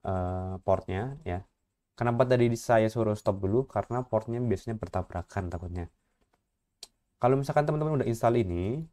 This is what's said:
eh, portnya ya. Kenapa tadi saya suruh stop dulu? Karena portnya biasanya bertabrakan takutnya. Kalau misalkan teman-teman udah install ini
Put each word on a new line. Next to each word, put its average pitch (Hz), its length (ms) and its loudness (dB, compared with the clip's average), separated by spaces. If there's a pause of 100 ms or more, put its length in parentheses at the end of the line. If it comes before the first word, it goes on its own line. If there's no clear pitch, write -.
eh, 92 560 -2
portnya 98 640 0
ya. 90 160 -4 (560)
Kenapa 120 280 2
tadi 123 280 4
saya 113 360 4
suruh 107 280 0
stop 98 240 -2
dulu? 113 240 2
Karena 120 400 -4
portnya 117 360 -2
biasanya 117 360 -2
bertabrakan 92 720 -6
takutnya. 87 400 -8 (1300)
Kalau 131 160 4
misalkan 147 320 0
teman-teman 151 320 0
udah 110 80 0
install 117 320 2
ini 95 400 -2 (120)